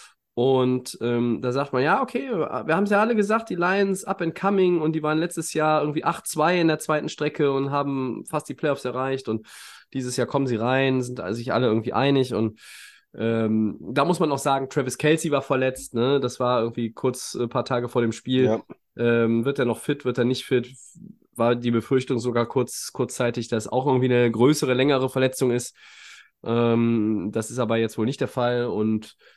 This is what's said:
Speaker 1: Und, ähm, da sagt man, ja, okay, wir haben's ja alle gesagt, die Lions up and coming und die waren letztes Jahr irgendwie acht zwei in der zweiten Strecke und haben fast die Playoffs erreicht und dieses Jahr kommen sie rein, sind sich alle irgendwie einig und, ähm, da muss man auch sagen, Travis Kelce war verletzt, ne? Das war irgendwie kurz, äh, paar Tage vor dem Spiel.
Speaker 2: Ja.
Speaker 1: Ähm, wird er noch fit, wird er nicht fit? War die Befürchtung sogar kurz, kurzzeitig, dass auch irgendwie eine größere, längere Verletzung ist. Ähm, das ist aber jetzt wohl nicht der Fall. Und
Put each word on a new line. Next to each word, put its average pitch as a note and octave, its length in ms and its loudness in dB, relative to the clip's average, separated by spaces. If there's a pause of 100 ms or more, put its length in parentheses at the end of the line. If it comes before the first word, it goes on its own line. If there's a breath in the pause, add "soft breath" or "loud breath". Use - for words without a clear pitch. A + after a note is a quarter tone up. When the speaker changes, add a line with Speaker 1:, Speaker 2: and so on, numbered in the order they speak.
(380 loud breath)
Speaker 1:
Und, B2+ 640 2
ähm, A#2+ 420 0
da B2 120 -2
sagt C#3 180 -2
man, B2+ 100 2
ja, F3+ 200 4
okay, C4 280 -4
wir D3+ 460 -2
haben's G3+ 140 2
ja G3+ 100 4
alle A3+ 160 2
gesagt, G#3+ 340 0
die F#3+ 60 -6
Lions F#3 480 0
up - 180 -6
and E3 160 -4
coming F#3 440 2
und D#3 100 2
die D#3 100 -2
waren D3+ 160 0
letztes E3 360 -4
Jahr D#3 260 2
irgendwie D3+ 240 -2
acht - 240 -4
zwei E3 320 2
in E3 80 4
der D#3 100 2
zweiten D3+ 300 -2
Strecke D3 460 0
und C3+ 180 -2
haben C3+ 540 -2
fast - 240 -6
die - 40 -8
Playoffs C#3 300 -2
erreicht C3 460 -4
und A2 180 -4 (460 loud breath)
dieses B2 240 -4
Jahr B2 100 0
kommen C#3 180 0
sie A#2+ 120 0
rein, C3 440 2
sind B2 280 -6
sich A#2 240 -4
alle B2 140 2
irgendwie A2 260 0
einig C3 400 2
und, G#2+ 260 -2 (580 loud breath)
ähm, A2 600 0
da C3 240 -2
muss E3+ 160 0
man D#3+ 100 2
auch C#3+ 80 -2
sagen, C3+ 300 -2
Travis B2+ 300 -4
Kelce D#3+ 340 2
war C3+ 100 0
verletzt, C3 520 -2
ne? C3 260 2
Das A#2+ 220 -4
war B2 200 2
irgendwie A#2 300 -4
kurz, - 440 -4
äh, A#2+ 120 -2
paar A#2+ 160 -2
Tage A#2+ 240 -2
vor A#2+ 140 0
dem A2+ 100 2
Spiel. B2+ 320 0
Speaker 2:
Ja. A2 200 2 (340)
Speaker 1:
Ähm, A#2 480 2
wird C#3 120 -2
er C#3 60 2
noch A#2+ 160 0
fit, C#3+ 240 -4
wird B2 140 0
er A#2+ 80 2
nicht B2+ 180 0
fit? B2 260 0 (640)
War A#2 240 2
die A#2+ 160 -2
Befürchtung B2+ 480 2
sogar A#2+ 260 0
kurz, - 460 -4
kurzzeitig, A#2+ 560 -2
dass A2 220 -4
auch C3 180 0
irgendwie B2+ 260 2
eine A#2+ 160 4
größere, B2+ 440 4
längere C3 360 2
Verletzung C3 420 0
ist. A#2+ 260 -4 (640 loud breath)
Ähm, A#2 880 2
das A2 200 -4
ist A#2+ 80 -6
aber A2+ 180 0
jetzt A2+ 200 -2
wohl A2 80 0
nicht C3 140 -4
der B2 80 -2
Fall. A#2+ 380 0
Und G#2+ 500 -2 (220 soft breath)